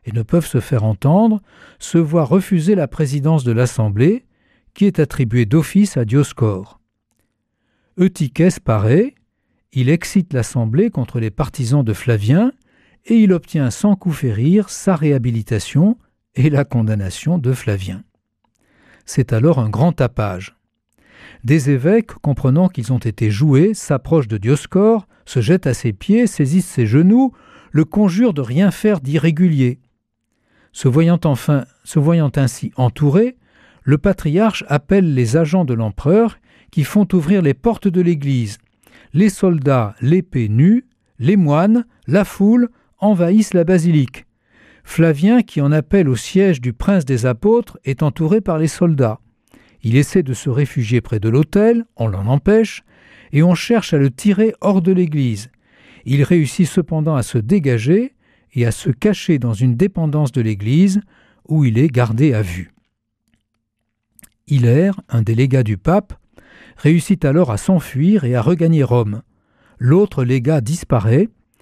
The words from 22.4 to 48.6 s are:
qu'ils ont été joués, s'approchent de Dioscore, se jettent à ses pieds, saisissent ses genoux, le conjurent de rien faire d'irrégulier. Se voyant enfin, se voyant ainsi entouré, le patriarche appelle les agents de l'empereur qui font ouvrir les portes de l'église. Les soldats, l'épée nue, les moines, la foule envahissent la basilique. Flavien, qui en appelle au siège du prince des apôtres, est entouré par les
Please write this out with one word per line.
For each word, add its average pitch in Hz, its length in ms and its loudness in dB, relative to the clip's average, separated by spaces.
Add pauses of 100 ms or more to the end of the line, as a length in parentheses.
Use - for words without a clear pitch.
qu'ils 127 240 -6
ont 123 60 0
été 107 320 -2
joués, 147 440 2
s'approchent 156 540 -2
de 107 100 -4
Dioscore, 190 680 0 (180)
se - 160 -4
jettent 143 280 0
à 120 60 0
ses 113 180 -4
pieds, 220 340 0
saisissent 156 400 0
ses 120 200 -2
genoux, 190 460 4 (380)
le 156 140 2
conjurent 202 500 0
de 143 80 -6
rien 151 300 0
faire 208 280 -2
d'irrégulier. 147 800 0 (920)
Se - 160 -2
voyant 165 360 2
enfin, 143 400 -2 (200)
se - 160 -4
voyant 156 340 0
ainsi - 420 -4
entouré, 147 600 0 (480)
le 143 140 2
patriarche 190 680 -2
appelle 165 480 0
les 123 220 0
agents 165 280 0
de 127 100 -2
l'empereur 143 640 0 (340)
qui 156 100 -2
font 208 300 0
ouvrir 185 280 2
les 143 140 2
portes 220 320 -2
de 180 140 0
l'église. 139 580 -2 (540)
Les 196 160 2
soldats, 139 720 0
l'épée 131 480 0
nue, 165 380 4 (340)
les 156 160 2
moines, 190 500 2 (220)
la 185 160 2
foule 233 460 0 (280)
envahissent 196 560 0
la 175 100 4
basilique. 160 640 0 (580)
Flavien, 165 580 2
qui - 180 -4
en 143 120 2
appelle 156 360 0
au 123 80 0
siège 185 440 0
du 123 120 -6
prince 185 320 0
des 127 220 -2
apôtres, 208 580 -2
est 135 180 -4
entouré 160 380 0
par 180 180 -4
les 160 100 0